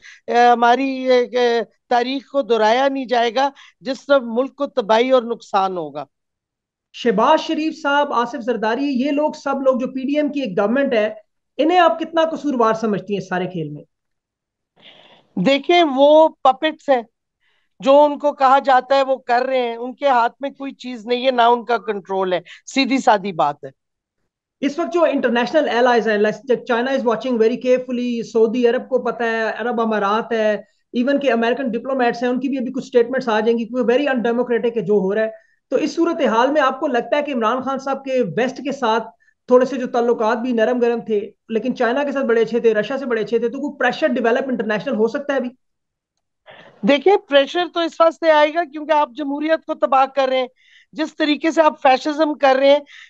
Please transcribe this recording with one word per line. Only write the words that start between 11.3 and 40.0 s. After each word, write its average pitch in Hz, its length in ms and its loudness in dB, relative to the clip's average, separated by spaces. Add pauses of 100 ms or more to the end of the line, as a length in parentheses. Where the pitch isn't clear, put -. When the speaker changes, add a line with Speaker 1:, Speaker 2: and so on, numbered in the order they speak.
Speaker 2:
इन्हें 320 180 2
आप 330 220 4
कितना 320 260 -2
कसूरवार 254 500 0
समझती 208 380 -4
हैं 190 80 -4
इस - 80 -12
सारे 185 180 -4
खेल 160 220 -8
में? 147 140 -14 (1600)
Speaker 1:
देखिए, 277 440 4
वो 302 540 4 (100)
पपेट्स 302 420 0
हैं, 240 180 2 (720)
जो 277 240 6
उनको 294 260 0
कहा 269 280 4
जाता 254 360 2
है 269 80 4
वो 262 140 -2
कर 247 280 0
रहे 262 140 0
हैं, 233 180 -4
उनके 254 320 -4
हाथ 240 200 2 (120)
में 277 120 -6
कोई 277 180 -12
चीज 240 360 -14
नहीं 247 180 -2
है, 262 60 2
ना 240 160 4
उनका 240 300 0
कंट्रोल 190 560 -6
है, 165 100 -2 (220)
सीधी 262 340 -2
सादी 208 320 0
बात 151 340 -2
है। 135 60 -16 (880)
Speaker 2:
इस 277 180 -4
वक्त 330 120 -6
जो 339 140 2
इंटरनेशनल 262 600 0
एलाइज 233 400 2
हैं, 214 120 0
like, 214 180 0 (140)
China 240 380 -2
is 269 120 -2
watching 240 320 -2
very 233 320 2
carefully, 247 580 -2
सऊदी 233 420 2
अरब 240 220 0
को 254 120 0
पता 233 260 -4
है, 226 280 -2
अरब 233 280 -4
अमारात 214 520 -2
है, 214 340 0 (300)
even 277 240 0
के 277 80 0
अमेरिकन 233 400 0
डिप्लोमेट्स 240 540 -2
हैं, 247 60 0
उनकी 254 200 -4
भी 269 80 -4
अभी 240 140 -6
कुछ - 160 -8
स्टेटमेंट्स 247 420 0
आ 214 120 0
जाएंगी, 233 240 0
क्योंकि 233 280 0
very 269 220 0
undemocratic 233 640 -2
है 220 40 -2
जो 202 180 0
हो 190 140 -2
रहा 220 100 0
है। 220 200 -6 (280)
तो 277 80 0
इस 302 160 -4
सूरत 330 260 0
हाल 233 300 2
में 302 100 0
आपको - 260 0
लगता 247 300 -2
है 294 60 0
कि 294 80 -8
इमरान 240 300 -2
खान 269 160 -4
साहब 269 200 -6
के 262 260 -2
वेस्ट 233 400 -4
के 277 80 -6
साथ 220 280 -2 (500)
थोड़े 254 160 6
से 269 120 -4
जो 247 100 -4
ताल्लुकात 233 500 0